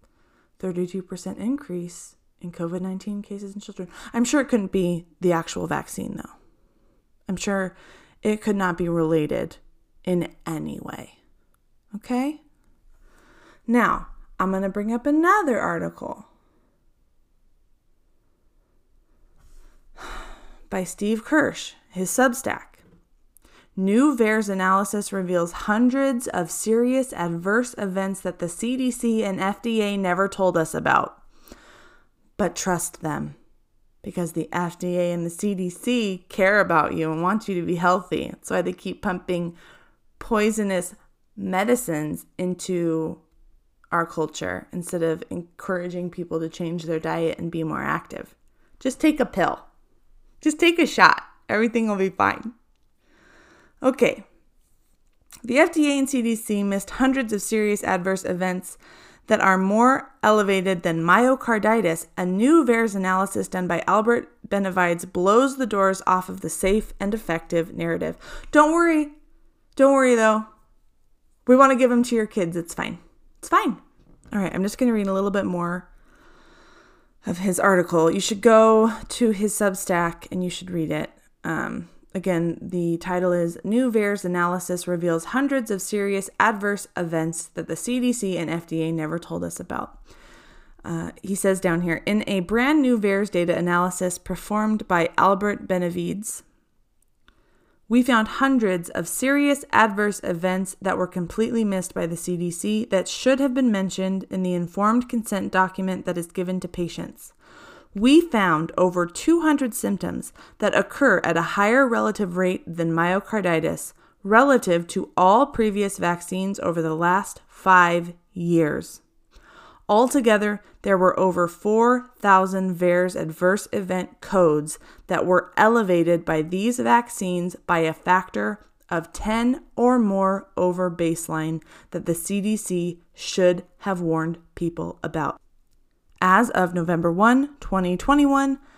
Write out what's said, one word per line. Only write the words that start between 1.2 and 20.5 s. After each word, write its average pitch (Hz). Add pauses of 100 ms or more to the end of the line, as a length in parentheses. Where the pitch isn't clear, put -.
increase 180 (260)
in 175
covid 175
nineteen 190
cases 202
in 208
children. 190 (240)
I'm 240
sure 285
it 254
couldn't 208
be 175 (140)
the 180
actual 170
vaccine, -
though. - (920)
I'm 190
sure 190 (460)
it 214
could 208
not 180
be 170
related 160 (480)
in 175 (120)
any 151
way. - (800)
Okay? 262 (1200)
Now, 226 (320)
I'm 185
gonna 190
bring 208
up 233
another 311
article 170 (3750)
<sighs> - (640)